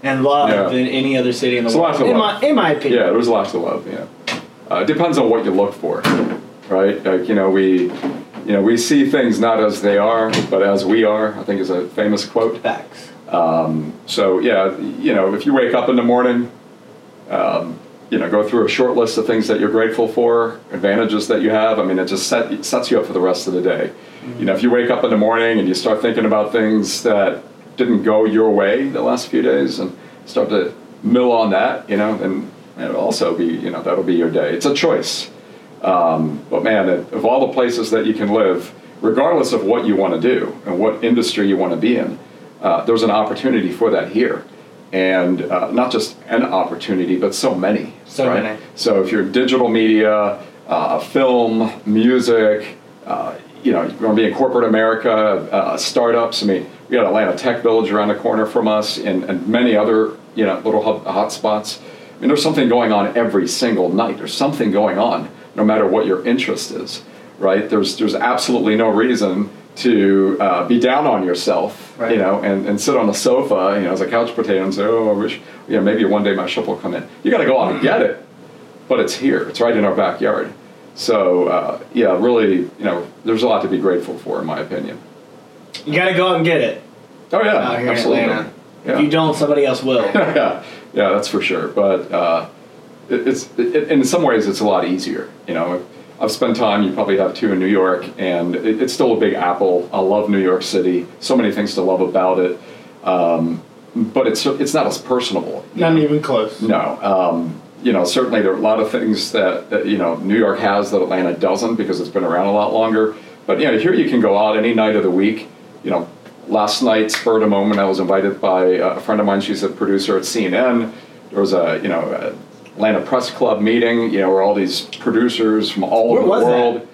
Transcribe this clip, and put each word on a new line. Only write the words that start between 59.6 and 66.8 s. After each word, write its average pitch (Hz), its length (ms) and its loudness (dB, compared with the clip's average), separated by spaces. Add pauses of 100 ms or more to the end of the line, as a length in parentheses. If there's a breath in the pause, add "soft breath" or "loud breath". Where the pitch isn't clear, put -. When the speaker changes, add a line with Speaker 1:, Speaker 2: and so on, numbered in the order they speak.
Speaker 2:
other, 110 360 2 (240)
you 110 100 0
know, 95 180 -2
little 107 200 0
hub, 90 220 -2
hotspots. 107 760 -4 (380 loud breath)
I - 40 -12
mean, 123 80 2
there's 147 140 2
something 147 260 2
going 113 240 2
on 101 240 0
every 101 300 0
single 98 420 0
night. 92 280 -2
There's - 160 -10
something 123 380 0
going 98 260 0
on, 101 320 -2 (260 loud breath)
no 107 100 0
matter 107 220 4
what 95 180 2
your 92 200 -2
interest - 460 -2
is, - 320 -10 (360 loud breath)